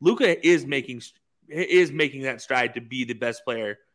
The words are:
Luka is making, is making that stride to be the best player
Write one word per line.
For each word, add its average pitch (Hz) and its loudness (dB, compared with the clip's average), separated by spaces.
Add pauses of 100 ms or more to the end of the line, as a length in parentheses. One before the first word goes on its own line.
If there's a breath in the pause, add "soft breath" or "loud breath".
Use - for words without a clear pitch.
Luka 185 2
is 165 6
making, 135 -6 (460)
is 170 2
making 139 -2
that 127 -4
stride 123 0
to 127 -8
be 123 -6
the 120 -4
best 117 -4
player 110 -4 (140)